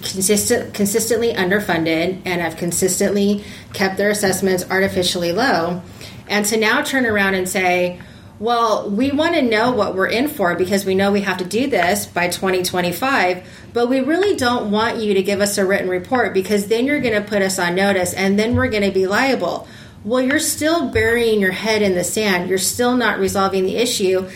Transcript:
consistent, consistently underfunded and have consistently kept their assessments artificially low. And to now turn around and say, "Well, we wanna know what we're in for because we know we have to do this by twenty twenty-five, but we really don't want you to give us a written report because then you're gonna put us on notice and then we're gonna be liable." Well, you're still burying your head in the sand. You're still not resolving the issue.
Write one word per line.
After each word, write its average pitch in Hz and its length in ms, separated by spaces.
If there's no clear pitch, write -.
consistent, 202 720
consistently 220 600
underfunded 175 920
and 175 160
have 160 160
consistently 202 840
kept 190 240
their 202 120
assessments 190 600
artificially 185 600
low. 180 520
And 208 200
to 220 100
now 220 240
turn 277 240
around 196 300
and 185 120
say, 180 520
"Well, 226 500
we 247 220
wanna 311 320
know 226 300
what 202 220
we're 190 120
in 254 220
for 175 260
because 190 280
we 190 120
know 196 160
we 202 100
have 190 160
to 185 80
do 214 220
this 196 400
by 175 220
twenty 185 340
twenty-five, 180 800
but 240 160
we 262 120
really 339 360
don't 240 360
want 220 260
you 214 160
to 190 80
give 196 200
us 202 180
a 196 60
written 185 240
report 185 440
because 196 320
then 233 220
you're 294 140
gonna 220 200
put 202 220
us 190 160
on 175 160
notice 185 400
and 196 240
then 226 160
we're 254 140
gonna 202 220
be 190 140
liable." 202 600
Well, 247 180
you're 262 160
still 302 540
burying 226 480
your 190 120
head 214 300
in 196 140
the 175 80
sand. 190 440
You're 185 120
still 247 360
not 226 220
resolving 190 460
the 185 140
issue. 190 580